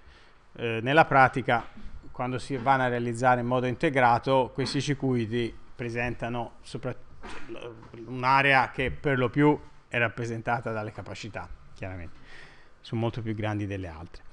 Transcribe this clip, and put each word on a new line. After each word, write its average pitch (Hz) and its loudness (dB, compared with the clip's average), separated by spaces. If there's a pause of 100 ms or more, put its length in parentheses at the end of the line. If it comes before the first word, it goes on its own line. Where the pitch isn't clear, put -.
(560)
Eh, 113 -2
nella 147 6
pratica, 127 4 (440)
quando 127 -4
si 139 -6
vanno 131 4
a 127 2
realizzare 120 2
in 120 -2
modo 127 2
integrato, 127 4
questi 135 -2
circuiti 120 0 (180)
presentano 120 -4
sopra-, 123 -8 (1120)
un'area 131 4
che 127 -2
per 135 0
lo 123 2
più 147 6 (300)
è 123 -2
rappresentata 117 -2
dalle 107 -6
capacità, 95 -12 (260)
chiaramente, 92 -10 (600)
sono 113 -4
molto 113 -2
più 110 -4
grandi 104 -2
delle 95 -6
altre. 82 -14 (100)